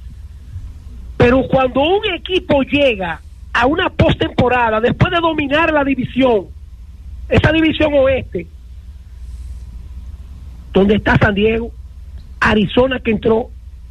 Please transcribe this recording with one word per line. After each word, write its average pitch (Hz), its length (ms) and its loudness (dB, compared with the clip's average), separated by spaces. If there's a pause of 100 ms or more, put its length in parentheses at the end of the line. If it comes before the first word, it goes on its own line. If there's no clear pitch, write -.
(1160)
Pero 247 300 4
cuando 262 320 2
un 359 220 4 (140)
equipo 311 480 0
llega 214 580 0 (320)
a 240 120 2
una 330 240 2
postemporada 247 920 2
después 247 300 2
de 339 100 2
dominar 311 500 0
la 294 120 2
división, 254 640 0 (840)
esa - 240 4
división 311 400 2
oeste, 262 520 0 (2250)
donde 202 220 6
está 233 220 4
San 214 180 2
Diego, 226 360 0 (680)
Arizona 240 580 2
que 233 120 -2
entró 220 400 0 (400)